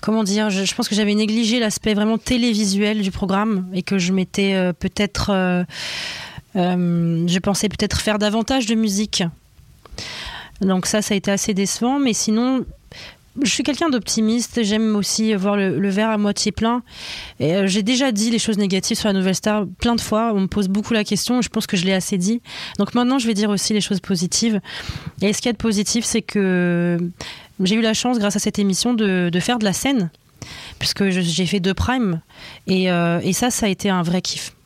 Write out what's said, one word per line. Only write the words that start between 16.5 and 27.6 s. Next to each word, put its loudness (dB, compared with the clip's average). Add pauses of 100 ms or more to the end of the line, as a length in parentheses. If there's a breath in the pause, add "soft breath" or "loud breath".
plein. 0 (560 loud breath)
Et, 2
euh, 2
j'ai 2
déjà 2
dit 2
les 2
choses 0
négatives 0
sur 0
la 2
Nouvelle 2
Star 0 (120)
plein 2
de 0
fois, 0
on 2
me 2
pose 0
beaucoup 0
la 2
question, 0
je -2
pense -2
que -2
je 2
l'ai 2
assez 0
dit. 0 (380 loud breath)
Donc 0
maintenant, 2
je 0
vais 2
dire 2
aussi 0
les 2
choses -2
positives. 0 (580 loud breath)
Et 2
ce -6
qu'il 0
y 2
a 0
de -4
positif, 0
c'est 0
que 2 (640 loud breath)